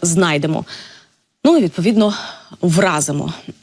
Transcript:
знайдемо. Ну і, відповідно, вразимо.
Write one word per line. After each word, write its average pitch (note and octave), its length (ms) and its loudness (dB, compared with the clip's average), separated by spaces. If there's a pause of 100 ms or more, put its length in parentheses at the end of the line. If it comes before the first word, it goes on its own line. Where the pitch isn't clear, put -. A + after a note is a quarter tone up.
знайдемо. E3 640 0 (800)
Ну E4 140 6
і, C4+ 40 4
відповідно, G#3 520 0 (480)
вразимо. D#3+ 720 0 (300)